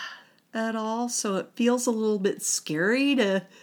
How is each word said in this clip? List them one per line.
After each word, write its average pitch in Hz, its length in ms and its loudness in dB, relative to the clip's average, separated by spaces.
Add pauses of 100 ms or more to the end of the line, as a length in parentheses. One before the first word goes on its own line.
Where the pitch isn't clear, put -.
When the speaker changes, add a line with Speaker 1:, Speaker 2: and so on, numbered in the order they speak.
(540)
Speaker 1:
Yeah. 226 140 -4
Speaker 2:
at 226 80 -4
all. 226 320 -4
So 208 300 -2
it - 180 -6
feels 240 320 2
a 247 40 4
little 214 280 0
bit 190 220 0
scary 233 760 0
to 196 280 2 (200)